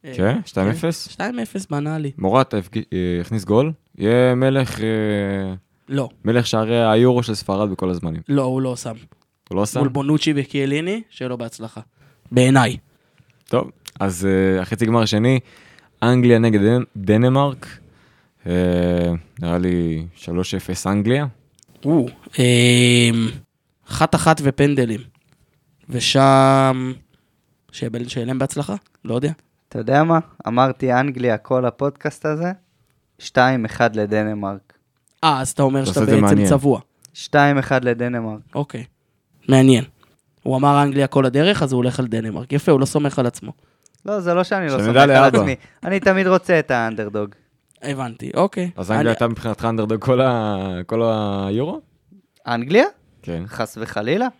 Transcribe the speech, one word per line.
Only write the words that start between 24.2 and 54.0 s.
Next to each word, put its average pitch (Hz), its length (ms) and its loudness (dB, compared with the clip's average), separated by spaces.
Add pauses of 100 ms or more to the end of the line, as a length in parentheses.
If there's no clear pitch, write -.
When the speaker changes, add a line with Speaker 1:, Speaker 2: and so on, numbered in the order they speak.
Speaker 1:
ופנדלים. 135 560 0 (880)
ושם... 135 1040 2 (800)
שיהיה 120 180 -8
ב-, 120 180 -8
שיהיה 120 180 -6
להם 131 120 -4
בהצלחה, 143 360 -4 (300)
לא 117 100 -6
יודע. 143 180 -2 (360)
Speaker 3:
אתה - 100 -10
יודע 131 260 2
מה? 165 140 2 (280)
אמרתי 127 460 0
אנגליה 123 460 0
כל 127 280 -2
הפודקאסט 143 600 -6
הזה, 160 260 -4 (640)
שתיים 127 460 2
אחד 110 320 -2
לדנמרק. 104 760 -4 (520)
Speaker 1:
אה, 147 160 2
אז 131 100 -6
אתה - 120 -2
אומר 135 200 2
Speaker 2:
אתה 131 60 -2
Speaker 1:
שאתה 98 120 -2
Speaker 2:
עושה 107 120 2
את 110 40 6
זה 107 60 6
Speaker 1:
בעצם 101 120 6
Speaker 2:
מעניין. 101 140 4
Speaker 1:
צבוע. 135 320 2 (340)
Speaker 3:
שתיים 143 440 2
אחד 131 260 0
לדנמרק. 117 540 -4 (160)
Speaker 1:
אוקיי. 127 300 -8 (640)
מעניין. 131 360 6 (580)
הוא 131 140 -2
אמר 143 260 4
אנגליה 139 240 0
כל 135 200 2
הדרך, 151 360 0
אז 131 100 -2
הוא 127 60 0
הולך 123 220 -2
על 127 60 -2
דנמרק. 110 460 -6
יפה, 151 200 2
הוא 135 80 4
לא 135 60 2
סומך 147 320 -2
על 123 80 0
עצמו. - 260 -8 (540)
Speaker 3:
לא, 202 140 -4
זה 175 140 0
לא 180 100 2
שאני 190 220 -2
לא 147 60 -2
Speaker 2:
שנדע 107 120 0
Speaker 3:
סומך 117 120 2
על 139 120 8
Speaker 2:
לאבא. 131 300 6
Speaker 3:
עצמי. 107 160 0 (300)
אני 185 160 -2
תמיד 190 260 2
רוצה 185 320 2
את 151 120 -2
האנדרדוג. 107 640 -4 (480)
Speaker 1:
הבנתי, 131 520 -10
אוקיי. 180 420 -2
Speaker 2:
אז 92 140 -8
אנגליה 110 100 0
Speaker 1:
אני 117 100 2
Speaker 2:
הייתה 117 180 0
מבחינתך 113 360 -6
אנדרדוג 110 360 -2
כל 123 200 2
ה-, 113 360 0 (300)
כל 113 180 -2
היורו? 107 760 -2 (680)
Speaker 3:
אנגליה? 127 380 2 (380)
Speaker 2:
כן. 85 240 -8
Speaker 3:
חס 110 340 -8
וחלילה. 117 460 -4 (140)